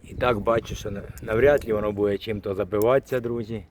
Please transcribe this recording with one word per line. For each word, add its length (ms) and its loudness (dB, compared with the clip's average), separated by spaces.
І 100 -16
так 260 0
бачу, 360 0
що 160 -10
на-, 120 -10
навряд 460 4
ли 60 0
воно 180 0
буде 260 0
чим-то 380 -6
забиватися, 640 2
друзі. 520 -6